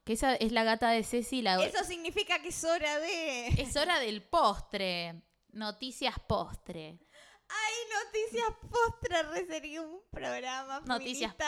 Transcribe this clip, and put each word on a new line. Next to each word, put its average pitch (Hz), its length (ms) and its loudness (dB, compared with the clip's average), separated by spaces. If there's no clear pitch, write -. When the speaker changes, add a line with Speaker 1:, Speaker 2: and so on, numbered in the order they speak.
Speaker 1:
Que 214 100 -2
esa 262 220 4
es 220 160 2
la 226 120 4
gata 226 260 4
de 226 140 4
Ceci. 240 380 -2
La 190 220 4
Speaker 2:
Eso 370 200 2
significa 339 580 -2
que 320 80 -8
es - 140 -6
hora 302 360 2
de 311 480 -2
Speaker 1:
Es 254 140 -4
hora 320 240 4
del 214 240 -2
postre. 185 1000 2
Noticias 220 640 -4
postre. 170 720 -4
Speaker 2:
Ay, 440 260 -4
noticias 453 460 0
postre, 466 520 2
re 330 220 -4
sería 311 380 -6
un 320 160 -12
programa 262 720 -6
Speaker 1:
Noticias 254 540 -4
Speaker 2:
feminista 302 120 -2